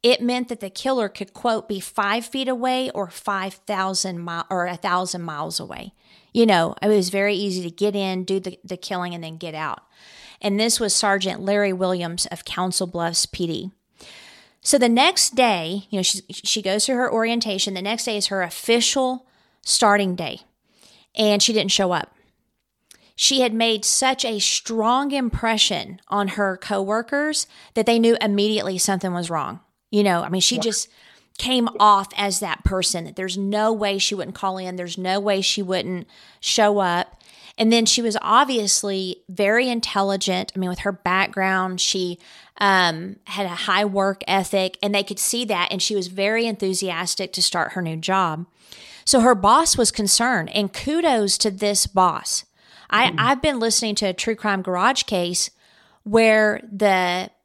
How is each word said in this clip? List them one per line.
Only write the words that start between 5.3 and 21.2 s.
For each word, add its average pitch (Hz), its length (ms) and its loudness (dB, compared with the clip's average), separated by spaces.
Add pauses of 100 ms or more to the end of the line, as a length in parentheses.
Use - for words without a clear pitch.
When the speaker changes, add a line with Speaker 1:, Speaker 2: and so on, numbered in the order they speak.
Speaker 1:
away. - 340 -14 (400)
You 233 120 6
know, 175 360 4
it 202 60 0
was 202 220 4
very 202 260 0
easy 185 280 -2
to 170 80 -8
get 202 260 -2
in, 185 260 -2
do 190 160 -2
the, 185 240 -10
the 185 140 -10
killing, 180 360 -6
and 170 100 -12
then 160 140 -12
get 165 180 -12
out. 156 260 -8 (600)
And 202 160 0
this 226 220 2
was 208 160 0
Sergeant 196 460 0
Larry 202 320 2
Williams 180 540 -2
of - 180 -12
Council 185 420 -2
Bluffs 170 380 -2
P - 200 -6
D. 165 260 -6 (920)
So - 160 2
the 240 120 6
next 285 460 4
day, 196 540 0
you 196 100 -2
know, 185 40 0
she, 185 180 -2 (100)
she - 300 -4
goes 202 240 0
through 262 100 0
her 247 160 0
orientation. 220 640 -2
The 185 80 -6
next 214 240 -4
day 226 100 -4
is 202 120 -2
her 196 140 -2
official 240 840 0 (380)
starting 202 500 2
day, 165 260 -8 (720)
and 208 300 2